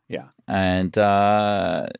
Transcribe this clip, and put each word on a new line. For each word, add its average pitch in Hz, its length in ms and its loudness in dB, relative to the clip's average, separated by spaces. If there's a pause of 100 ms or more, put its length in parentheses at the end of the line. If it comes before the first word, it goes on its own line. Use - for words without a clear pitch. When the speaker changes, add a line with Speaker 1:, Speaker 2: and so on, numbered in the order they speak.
Speaker 1:
yeah. - 160 -10 (220)
Speaker 2:
And, 92 500 0
uh, 101 880 0 (120)